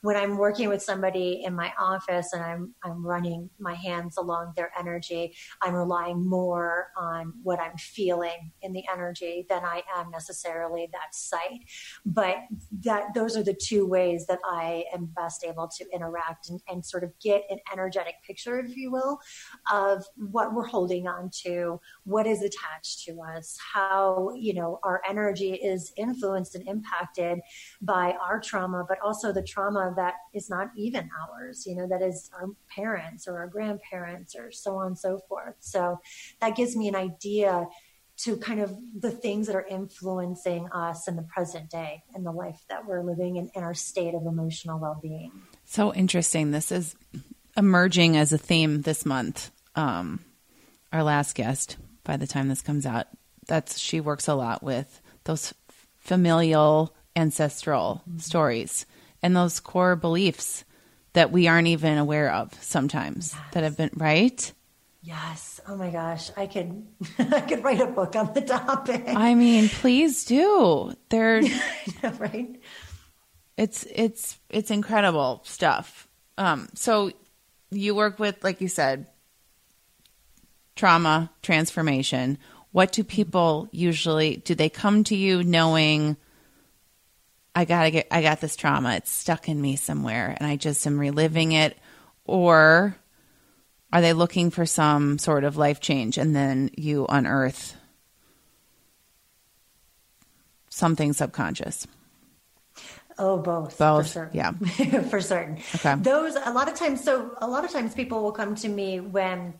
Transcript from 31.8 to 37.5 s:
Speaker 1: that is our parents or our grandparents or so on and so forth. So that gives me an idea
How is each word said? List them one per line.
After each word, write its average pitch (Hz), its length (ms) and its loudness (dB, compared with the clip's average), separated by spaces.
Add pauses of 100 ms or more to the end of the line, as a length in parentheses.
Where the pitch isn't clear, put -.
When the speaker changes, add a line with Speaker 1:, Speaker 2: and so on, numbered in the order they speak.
Speaker 1:
that 185 140 -2
is 185 320 -4
our 180 140 -12 (200)
parents 196 600 -10
or 180 100 -10
our 175 100 -10
grandparents 180 880 -10
or 233 160 -18
so 196 260 -10
on 190 100 -6
and 185 100 -8
so 190 220 -6 (100)
forth. - 300 -12
So 175 400 -4 (420)
that 220 140 0
gives 240 200 -2
me 214 120 -2
an 196 80 -4
idea 185 720 -2 (560)